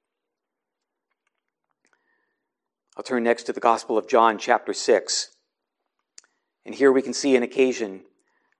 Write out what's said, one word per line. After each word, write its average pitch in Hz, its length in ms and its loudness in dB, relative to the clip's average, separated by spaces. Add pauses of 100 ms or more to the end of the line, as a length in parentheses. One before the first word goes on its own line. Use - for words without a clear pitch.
(3000)
I'll - 60 -12
turn 123 200 -4
next 117 200 0
to - 100 -6
the - 80 -8
Gospel 113 360 0
of - 120 -4
John, 113 280 4
chapter 110 360 -2
six. - 560 0 (1400)
And 107 100 -12
here 135 160 4
we 131 100 2
can 127 120 -8
see 131 240 0
an 120 60 0
occasion 117 580 -4 (580)